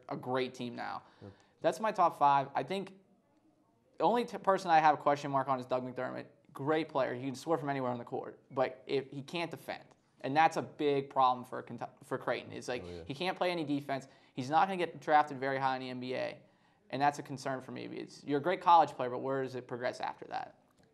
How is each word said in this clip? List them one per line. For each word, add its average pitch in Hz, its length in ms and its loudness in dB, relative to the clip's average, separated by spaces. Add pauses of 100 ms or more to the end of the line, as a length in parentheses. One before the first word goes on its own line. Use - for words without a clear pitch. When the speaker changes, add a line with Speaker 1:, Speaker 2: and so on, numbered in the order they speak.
Speaker 1:
a 143 80 -6
great 127 380 -2
team 120 220 -8
now. 104 260 -8 (180)
Speaker 2:
Yep. 101 120 -16 (300)
Speaker 1:
That's 170 180 0
my 220 100 0
top 170 260 2
five. 139 380 4
I 131 80 0
think 190 300 -6 (1040)
the 147 60 0
only 233 200 4
t-, 233 140 -10
person 185 320 2
I 160 80 8
have 156 160 8
a 135 40 -4
question 143 340 0
mark 135 160 2
on 131 100 2
is 123 80 -8
Doug 127 180 0
McDermott. 127 420 -6 (280)
Great 156 340 0
player. 127 240 0
He 127 140 -6
can 131 80 -4
score 156 240 0
from 143 120 -4
anywhere 131 200 0
on 123 80 -4
the 120 60 -8
court, - 340 -8 (140)
but 131 340 -2
if, 135 240 -2
he 143 120 -10
can't 170 280 -6
defend. 123 320 -10 (400)
And 131 140 0
that's 160 200 6
a 151 60 -2
big 139 480 0
problem 127 340 2
for 123 180 -10
Kentu-, - 260 -10 (160)
for 131 140 -4
Creighton. 107 340 -4
It's 120 140 -10
like 123 180 -6
Speaker 2:
Oh, 87 80 -12
yeah. 85 140 -12
Speaker 1:
he 139 80 -8
can't 160 240 -4
play 180 140 2
any 170 100 -2
defense. 139 460 -4 (260)
He's 131 160 -6
not 165 160 4
gonna 190 100 -2
get 165 240 -4
drafted 151 380 4
very 135 220 0
high 131 160 0
in 131 60 -6
the 127 80 -8
N 127 100 -8
B 127 160 -6
A, 120 200 -6 (540)
and 131 100 -2
that's 143 200 2
a - 20 -8
concern 135 380 -6
for 127 100 -14
me. 123 220 -10
It's, - 340 -12
you're 143 120 2
a 131 40 -2
great 180 180 0
college 165 300 8
player, 127 200 -4
but 123 100 -6
where 135 240 -2
does 123 100 -8
it 127 140 -10
progress 120 320 -4
after - 260 -8
that? - 300 -8 (380)